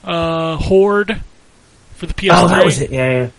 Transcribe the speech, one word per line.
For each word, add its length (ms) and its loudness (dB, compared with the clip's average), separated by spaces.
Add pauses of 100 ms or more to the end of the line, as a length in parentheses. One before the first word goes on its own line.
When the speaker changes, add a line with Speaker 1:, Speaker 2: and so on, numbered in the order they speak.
Speaker 1:
Uh, 540 -4
Horde 640 0 (720)
for 100 -14
the 80 -10
P 160 -4
S 80 6
three. 80 4
Speaker 2:
Oh, 40 2
that 160 4
was 160 0
it. 100 -6
Yeah, 200 0
yeah. 280 -2